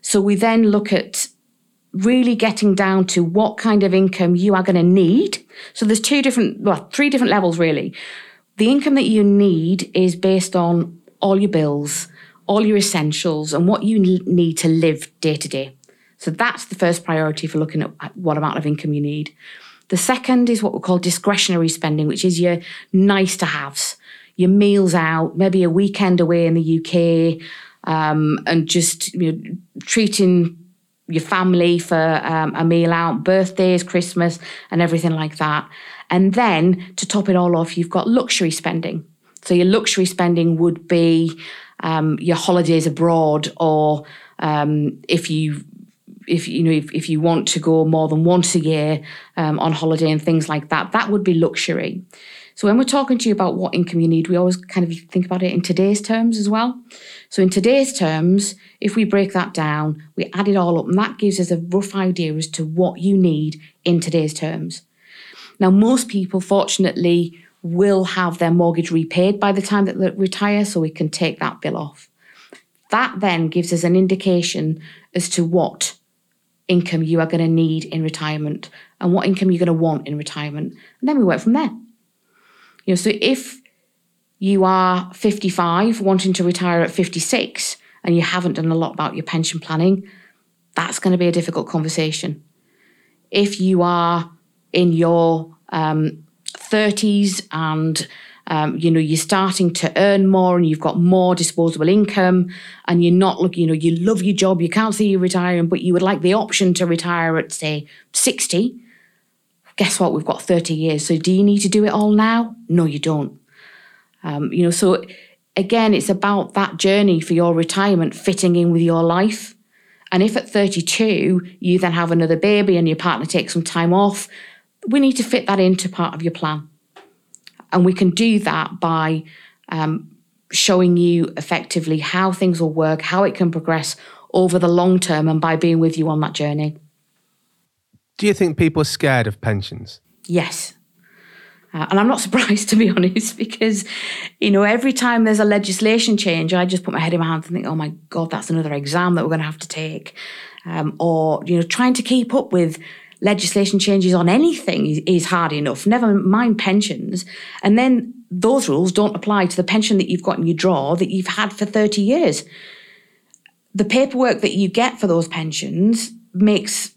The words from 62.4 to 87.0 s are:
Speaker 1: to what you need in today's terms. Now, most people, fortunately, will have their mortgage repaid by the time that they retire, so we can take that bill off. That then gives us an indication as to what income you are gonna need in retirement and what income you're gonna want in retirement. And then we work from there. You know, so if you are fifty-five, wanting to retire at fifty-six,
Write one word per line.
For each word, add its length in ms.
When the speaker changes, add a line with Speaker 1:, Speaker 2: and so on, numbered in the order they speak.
Speaker 1:
to 140
what 380
you 160
need 420
in 160
today's 360
terms. 480
Now, 120
most 360
people, 320
fortunately, 1000
will 400
have 340
their 140
mortgage 400
repaid 480
by 120
the 100
time 240
that 120
they 140
retire, 520
so 160
we 120
can 180
take 300
that 200
bill 160
off. 320
That 280
then 280
gives 260
us 100
an 120
indication 840
as 140
to 140
what 540
income 340
you 180
are 60
gonna 220
need 380
in 180
retirement 640
and 100
what 140
income 240
you're 100
gonna 140
want 340
in 100
retirement. 560
And 100
then 80
we 60
work 160
from 140
there. 180
You 60
know, 40
so 180
if 480
you 260
are 480
fifty-five, 880
wanting 320
to 100
retire 380
at 100
fifty-six, 840